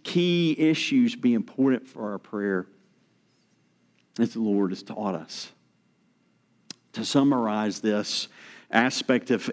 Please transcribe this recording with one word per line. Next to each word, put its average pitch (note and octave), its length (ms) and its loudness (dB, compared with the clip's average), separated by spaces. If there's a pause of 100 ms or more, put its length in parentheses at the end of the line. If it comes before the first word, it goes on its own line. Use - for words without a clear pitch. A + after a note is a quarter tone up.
key F3 520 2
issues C#3+ 600 2
be A#2+ 180 2
important B2+ 540 0
for G#2 240 -10
our F#2+ 60 -8
prayer G2 500 -4 (1500)
as A2+ 140 0
the A2+ 60 -6
Lord G2+ 300 2
has F#2+ 140 -8
taught G2 320 -6
us? - 340 -12 (1400)
To A2+ 120 -6
summarize A2+ 760 2
this G#2+ 480 -2 (420)
aspect B2 640 0
of - 200 -2